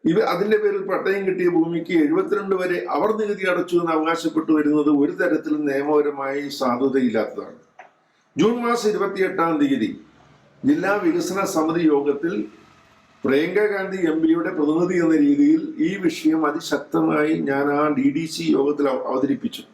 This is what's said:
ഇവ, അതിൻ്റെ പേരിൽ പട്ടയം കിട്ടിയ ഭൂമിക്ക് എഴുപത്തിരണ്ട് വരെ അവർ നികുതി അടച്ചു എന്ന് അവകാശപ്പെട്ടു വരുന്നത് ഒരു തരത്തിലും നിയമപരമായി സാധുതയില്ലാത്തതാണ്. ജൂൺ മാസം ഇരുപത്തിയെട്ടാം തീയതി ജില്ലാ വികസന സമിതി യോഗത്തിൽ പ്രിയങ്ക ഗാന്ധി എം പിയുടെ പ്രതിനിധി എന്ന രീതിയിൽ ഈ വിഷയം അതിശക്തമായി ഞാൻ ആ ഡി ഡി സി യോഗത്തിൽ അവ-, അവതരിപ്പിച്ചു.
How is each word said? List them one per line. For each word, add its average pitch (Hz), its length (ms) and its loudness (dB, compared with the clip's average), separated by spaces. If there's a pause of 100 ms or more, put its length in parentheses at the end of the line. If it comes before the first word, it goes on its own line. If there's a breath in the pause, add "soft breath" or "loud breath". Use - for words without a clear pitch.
(100)
ഇവ, 175 60 2 (160)
അതിൻ്റെ 208 300 0
പേരിൽ 196 260 0
പട്ടയം 190 380 -2
കിട്ടിയ 175 300 0
ഭൂമിക്ക് 165 380 0 (100)
എഴുപത്തിരണ്ട് 190 560 0
വരെ 175 180 -2 (160)
അവർ 190 240 0
നികുതി 202 320 -4
അടച്ചു 175 300 -2
എന്ന് 165 160 -2
അവകാശപ്പെട്ടു 160 600 0
വരുന്നത് 147 340 2 (120)
ഒരു 147 180 0
തരത്തിലും 156 480 0
നിയമപരമായി 143 720 0 (140)
സാധുതയില്ലാത്തതാണ്. 123 1000 -2 (800)
ജൂൺ 233 240 2
മാസം 233 280 0
ഇരുപത്തിയെട്ടാം 185 680 -2
തീയതി 127 300 0 (800)
ജില്ലാ 180 260 2 (100)
വികസന 175 400 0 (100)
സമിതി 160 380 0
യോഗത്തിൽ 143 420 0 (920)
പ്രിയങ്ക 175 500 2
ഗാന്ധി 190 260 -6 (120)
എം 160 120 0
പിയുടെ 165 320 2
പ്രതിനിധി 170 480 0
എന്ന 160 220 4
രീതിയിൽ 143 360 4 (260)
ഈ - 20 0 (160)
വിഷയം 156 420 0
അതിശക്തമായി 160 880 0 (140)
ഞാൻ 143 260 0
ആ 151 80 0 (140)
ഡി 139 180 2
ഡി 165 80 -2 (100)
സി 165 120 -6 (100)
യോഗത്തിൽ 143 380 0
അവ-, 127 180 -6
അവതരിപ്പിച്ചു. 135 500 -4 (120)